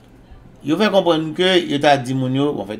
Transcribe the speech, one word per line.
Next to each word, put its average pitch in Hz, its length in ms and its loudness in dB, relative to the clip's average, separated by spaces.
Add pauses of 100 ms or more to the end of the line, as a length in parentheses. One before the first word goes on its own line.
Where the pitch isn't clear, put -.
(640)
il 143 140 -4
faut 208 120 2
comprendre 165 440 0
que, 185 260 2
il - 180 -2
t'a 143 200 4
dit, 127 160 -6
moun 131 200 -2
yo, 139 240 0
en 98 80 -8
fait, 107 140 -10